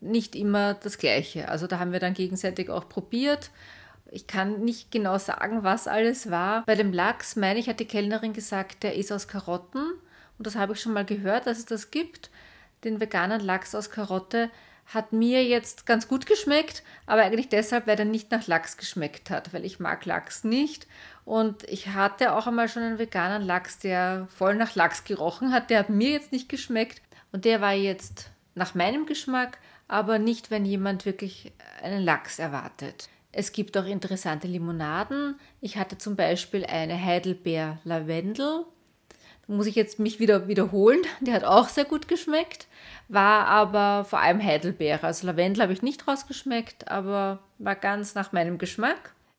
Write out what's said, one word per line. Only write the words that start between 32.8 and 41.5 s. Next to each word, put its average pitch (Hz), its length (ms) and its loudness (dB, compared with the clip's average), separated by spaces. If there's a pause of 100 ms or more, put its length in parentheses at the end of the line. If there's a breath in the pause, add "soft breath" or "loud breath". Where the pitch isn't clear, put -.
Es - 220 -4
gibt 202 240 -4
auch 190 80 2
interessante 185 640 -4
Limonaden. 175 880 -4 (220 loud breath)
Ich 208 160 -8
hatte 196 220 -6
zum 208 180 -6
Beispiel 180 480 0
eine 165 340 -4
Heidelbeer 175 840 -2
Lavendel. 185 800 -2 (920 loud breath)
Muss 208 100 2
ich 214 80 -2
jetzt 214 240 0
mich 214 220 -2
wieder 202 280 6
wiederholen. 202 520 6 (120)
<laughs> - 80 -10
Der 247 140 0
hat 190 100 2
auch 202 240 8